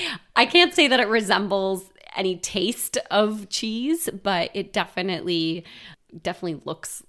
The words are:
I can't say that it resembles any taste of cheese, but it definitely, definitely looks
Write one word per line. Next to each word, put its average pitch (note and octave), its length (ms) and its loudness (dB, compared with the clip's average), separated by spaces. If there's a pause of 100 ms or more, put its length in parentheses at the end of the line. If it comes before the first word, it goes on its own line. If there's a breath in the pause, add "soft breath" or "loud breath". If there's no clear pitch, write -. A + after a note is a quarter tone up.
(360 loud breath)
I A#3+ 100 6
can't F4 280 6
say D#4+ 120 6
that B3+ 140 4
it G#3+ 80 2
resembles F#3+ 840 0 (240)
any F#3 220 -2
taste - 640 -4 (120)
of G#3 380 0
cheese, A#3+ 600 -4 (140)
but F3+ 320 -2
it G3+ 180 -6
definitely, E3+ 920 -2 (580 loud breath)
definitely F3 420 -6
looks - 440 -10